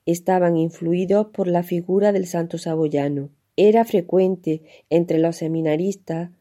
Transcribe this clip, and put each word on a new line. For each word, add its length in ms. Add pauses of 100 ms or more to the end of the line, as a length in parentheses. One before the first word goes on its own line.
estaban 540
influidos 720
por 200
la 140
figura 500
del 140
santo 320
saboyano. 720 (280)
Era 280
frecuente 800 (260)
entre 280
los 180
seminaristas 920 (120)